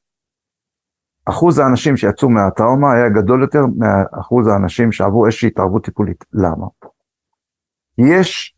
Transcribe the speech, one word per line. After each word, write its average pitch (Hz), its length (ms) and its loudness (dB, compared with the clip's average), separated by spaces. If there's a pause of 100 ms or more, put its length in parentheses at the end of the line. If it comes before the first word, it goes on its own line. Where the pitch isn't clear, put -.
(1200)
אחוז 143 340 0
האנשים 135 380 2
שיצאו 110 340 0
מהטראומה 120 640 2
היה 120 160 2
גדול 110 340 0
יותר 139 180 0 (180)
מאחוז 107 680 0
האנשים 101 460 0
שעברו 98 340 0
איזושהי 117 220 0
התערבות 98 360 -2
טיפולית. 90 480 -6
למה? 87 340 -4 (1400)
יש - 500 0